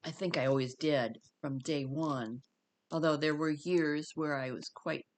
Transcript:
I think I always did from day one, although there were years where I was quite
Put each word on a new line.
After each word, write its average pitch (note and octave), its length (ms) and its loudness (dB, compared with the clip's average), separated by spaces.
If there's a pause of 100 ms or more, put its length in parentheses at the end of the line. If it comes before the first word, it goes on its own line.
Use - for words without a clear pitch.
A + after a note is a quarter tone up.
I - 80 -8
think E3 260 -2
I C3 100 2
always C3 280 2
did B2+ 460 0 (200)
from C3+ 200 -4
day C#3+ 240 -2
one, C3+ 580 -4 (480)
although D#3+ 260 4
there D3+ 200 2
were D#3 140 0
years D3+ 680 0
where D3+ 200 0
I C3 140 -4
was A2+ 180 -8
quite - 380 -6 (120)